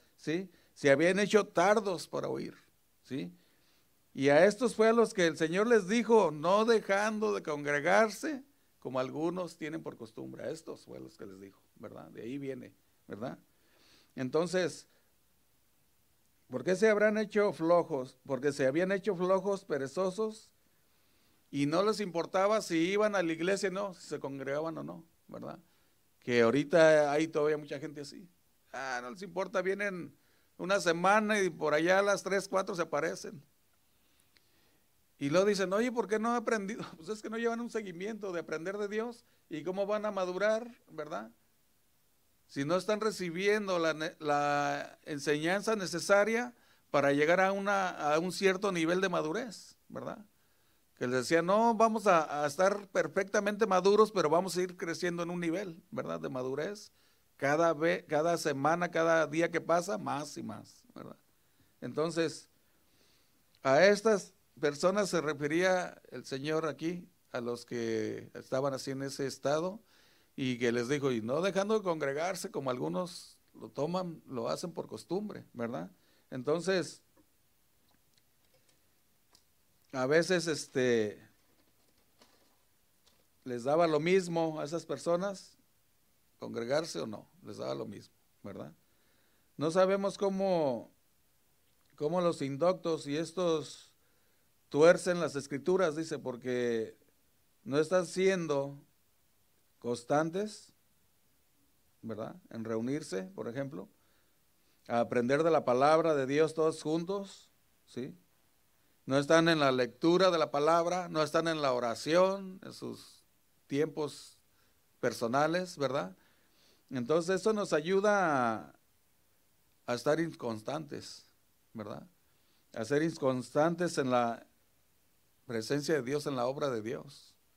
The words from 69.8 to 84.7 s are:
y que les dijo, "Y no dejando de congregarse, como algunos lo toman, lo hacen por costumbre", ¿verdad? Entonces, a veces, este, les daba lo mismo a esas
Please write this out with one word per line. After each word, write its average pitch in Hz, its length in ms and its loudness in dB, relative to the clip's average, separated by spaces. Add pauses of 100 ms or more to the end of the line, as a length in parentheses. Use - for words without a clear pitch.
y 131 220 -2
que 120 120 2
les 120 180 -2
dijo, 143 220 0
"Y 117 100 0
no 127 220 -2
dejando 196 340 0
de 214 60 -2
congregarse, 165 720 -4
como 135 180 -4
algunos 170 680 -6 (160)
lo 113 160 -16
toman, 170 580 -4
lo 123 200 -6
hacen 165 220 -4
por - 160 -10
costumbre", 180 640 -8
¿verdad? 120 380 -8 (400)
Entonces, 160 720 -2 (3000)
a 131 140 -2
veces, 165 400 2
este, 123 760 0 (2250)
les 120 200 -6
daba 156 220 4
lo 156 140 4
mismo 165 600 2
a 156 40 -4
esas 160 220 -6